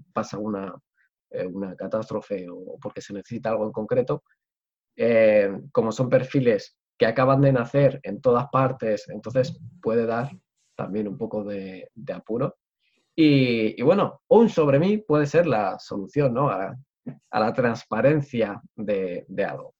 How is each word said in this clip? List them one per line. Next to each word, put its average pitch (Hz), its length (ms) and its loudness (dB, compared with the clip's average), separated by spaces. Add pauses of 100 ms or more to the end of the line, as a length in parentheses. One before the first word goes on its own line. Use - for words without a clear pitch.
(120)
pasa 107 260 -6
una, 101 360 -6 (560)
eh, - 160 -6
una 92 300 -8
catástrofe 101 720 -8
o 90 300 -16
porque - 200 -12
se - 140 -16
necesita 110 360 -8
algo 110 160 -2
en 107 60 -8
concreto, 123 500 -2 (720)
eh, 110 540 4 (220)
como 110 200 0
son 127 160 -2
perfiles 127 680 0 (220)
que 113 80 4
acaban 131 340 2
de 139 120 6
nacer 131 520 2
en 98 160 -8
todas 131 320 2
partes, 127 560 -2
entonces 127 500 -4 (240)
puede 113 240 0
dar 117 240 -2 (460)
también 104 320 -6
un 95 100 -10
poco 107 260 -6
de, 95 500 -12
de - 180 -12
apuro. 123 440 -6 (580)
Y, 127 640 4
y 117 40 -4
bueno, 175 460 2
un 214 200 6
sobre 143 300 2
mí 196 200 2
puede 147 280 0
ser 165 200 2
la 107 320 -2
solución, 110 540 -2
¿no? 135 160 0
A, 95 260 -4 (560)
a 110 100 0
la 110 120 2
transparencia 117 1120 0 (140)
de, 95 520 -4
de 95 160 -4
algo. - 360 -10